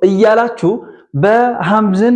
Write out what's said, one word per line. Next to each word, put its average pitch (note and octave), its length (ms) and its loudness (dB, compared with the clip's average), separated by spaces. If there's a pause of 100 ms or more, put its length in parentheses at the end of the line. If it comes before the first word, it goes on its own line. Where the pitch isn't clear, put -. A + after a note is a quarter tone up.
እያላችሁ G#3+ 680 0 (480)
በሐምዝን G#3+ 960 0